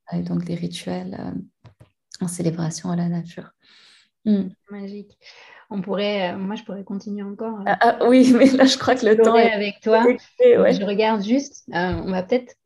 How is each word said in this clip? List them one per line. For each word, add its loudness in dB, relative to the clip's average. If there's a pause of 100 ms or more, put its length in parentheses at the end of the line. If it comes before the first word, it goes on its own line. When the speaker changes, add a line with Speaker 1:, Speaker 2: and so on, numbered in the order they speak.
(140)
Speaker 1:
Et -4
donc, -6
les -6
rituels, -10
euh, -14
en -6
célébration -6
à -2
la -2
nature. -10 (720)
Mhm. -2 (180)
Speaker 2:
Magique. -16 (540)
On -6
pourrait, -4
euh, -10
moi, -8
je -14
pourrais -12
continuer -10
encore, -10
euh, -12
Speaker 1:
Ah, 0 (220)
ah, 2
oui, 6
<laughs> 6
mais 6
là, 4
je 4
crois 0
que -4
le 6
temps 4
Speaker 2:
explorer 6
Speaker 1:
est 0
Speaker 2:
avec -6
toi. 2
Speaker 1:
écoulé, 4
ouais. 4
Speaker 2:
Mais 4
je -4
regarde 0
juste, -2
euh, -2 (120)
on -6
va -4
peut-être -4